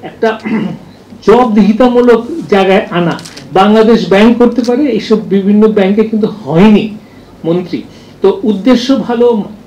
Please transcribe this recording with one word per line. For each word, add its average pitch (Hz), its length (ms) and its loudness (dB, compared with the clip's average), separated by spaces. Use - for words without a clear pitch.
একটা 226 200 -4
জবাবদিহিতামূলক 233 960 2
জায়গায় 196 300 2
আনা। 170 180 -2
বাংলাদেশ 220 400 4
ব্যাংক 220 180 4
করতে 240 260 2
পারে, 254 160 -2
এইসব 208 220 -2
বিভিন্ন 208 280 2
ব্যাংকে 208 340 0
কিন্তু 214 160 -2
হয়নি 180 440 2
মন্ত্রী। 175 320 -4
তো 190 60 2
উদ্দেশ্য 226 360 0
ভালো 240 200 0